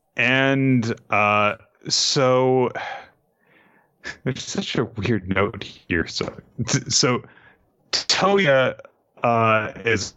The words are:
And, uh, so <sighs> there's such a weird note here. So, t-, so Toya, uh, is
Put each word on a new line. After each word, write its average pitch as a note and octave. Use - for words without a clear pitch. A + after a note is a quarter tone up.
And, C3
uh, G#2
so B2+
<sighs> -
there's C3
such -
a B2
weird G2
note F#2+
here. -
So, -
t-, B2+
so B2
Toya, D3
uh, A2+
is A2